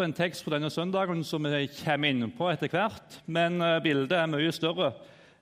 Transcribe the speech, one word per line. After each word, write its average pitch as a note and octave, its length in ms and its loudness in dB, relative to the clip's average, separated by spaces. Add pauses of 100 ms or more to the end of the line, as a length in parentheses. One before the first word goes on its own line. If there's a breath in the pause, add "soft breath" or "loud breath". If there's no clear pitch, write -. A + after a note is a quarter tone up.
en D#3+ 100 0
tekst F3 300 -2
for D#3 100 -2
denne D3+ 160 0
søndagen F3+ 560 -2
som D#3 160 -2
vi D3 220 0 (160)
kommer D3 320 2
inn A#2+ 180 0
på - 160 -2
etter D#3+ 240 0
hvert, G3 460 -2 (100)
men, E3+ 340 0
eh, E3 220 2
bildet C#3+ 320 2
er D#3+ 160 2
mye D#3 240 2
større E3 380 0 (500 loud breath)